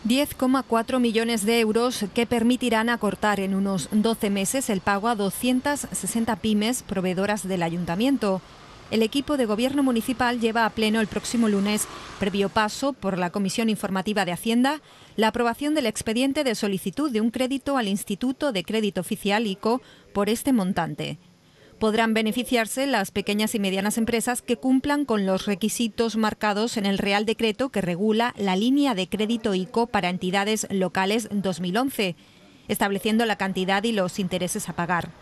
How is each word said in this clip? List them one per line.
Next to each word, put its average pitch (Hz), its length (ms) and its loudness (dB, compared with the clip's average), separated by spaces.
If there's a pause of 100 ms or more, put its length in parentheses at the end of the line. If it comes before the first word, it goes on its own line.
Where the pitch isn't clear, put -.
Diez 262 320 2
coma 262 280 2
cuatro 226 380 0
millones 226 440 2
de 233 140 4
euros 226 540 2
que 233 120 2
permitirán 233 600 2
acortar 208 540 0
en 196 120 -2
unos 196 380 0
doce 220 380 2
meses 202 400 0
el 196 100 2
pago 202 300 0
a 240 60 2
doscientas 254 760 0
sesenta 226 460 -2
pymes 214 440 0
proveedoras 190 640 -2
del 180 160 -2
ayuntamiento. 180 800 0 (480)
El 220 140 2
equipo 277 320 -2
de 262 100 2
gobierno 247 380 0
municipal 247 560 0
lleva 226 260 2
a 208 40 2
pleno 220 320 2
el 208 60 0
próximo 226 420 0
lunes, 208 400 0 (300)
previo 196 280 0
paso 220 460 0
por 190 240 -2
la 180 140 -2
Comisión 208 380 0
Informativa 202 540 -2
de 175 80 -2
Hacienda, 247 500 0 (360)
la 220 100 4
aprobación 233 460 0
del 285 140 2
expediente 262 580 0
de 226 100 0
solicitud 208 560 -2
de 220 80 0
un 220 120 2
crédito 262 440 -2
al 226 140 0
Instituto 247 640 -2
de 180 100 -2
Crédito 202 380 -2
Oficial, 208 440 -2
ico, 220 360 -2 (320)
por 202 160 0
este 240 240 0
montante. 160 640 -2 (640)
Podrán 220 360 2
beneficiarse 226 720 0
las 220 240 0
pequeñas 208 420 0
y 233 60 0
medianas 196 400 0
empresas 233 420 0
que 233 160 0
cumplan 277 480 2
con 208 220 0
los 190 180 0
requisitos 214 720 -2
marcados 214 580 0
en 202 120 0
el 196 100 2
Real 202 300 0
Decreto 226 420 0
que 208 120 -2
regula 208 540 0
la 190 200 0
línea 262 400 2
de 185 120 -2
crédito 220 460 -2
ico 185 320 0
para 202 240 0
entidades 196 600 -2
locales 190 580 0
dos 190 300 -2
mil 180 180 -2
once, 226 380 -2 (520)
estableciendo 214 600 0
la 208 80 0
cantidad 190 480 0
y 233 80 0
los 190 260 -2
intereses 180 520 -4
a 170 40 -8
pagar. 170 380 -2 (100)